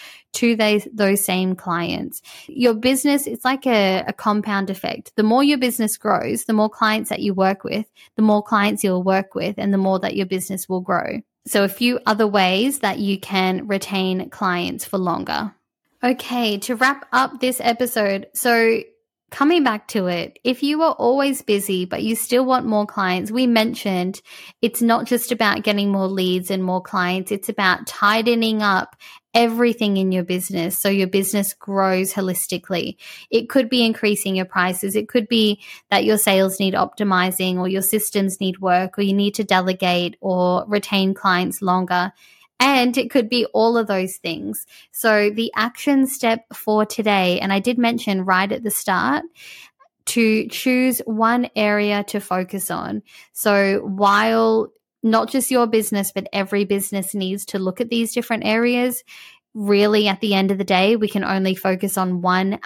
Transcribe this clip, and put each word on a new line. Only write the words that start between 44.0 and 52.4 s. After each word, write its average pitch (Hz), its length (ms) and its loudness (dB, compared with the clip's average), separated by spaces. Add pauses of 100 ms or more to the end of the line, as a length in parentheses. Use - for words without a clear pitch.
things. 196 480 -8 (260)
So 208 380 2
the 226 260 -4
action 262 520 0
step 233 460 -2
for 214 320 0
today, 202 540 0
and 196 120 -2
I 196 80 2
did 240 180 0
mention 233 460 0
right 190 260 2
at 226 140 -6
the 208 80 -4
start, 214 540 -2 (800)
to 220 420 2
choose 254 580 0
one 226 500 0
area 208 500 0
to 208 140 -4
focus 185 520 -6